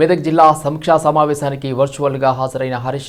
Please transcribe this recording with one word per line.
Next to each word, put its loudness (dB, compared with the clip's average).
మెదక్ 2
జిల్లా 6
సమీక్షా 0
సమావేశానికి 0
వర్చువల్గా 0
హాజరైన -4
హరీష్ -6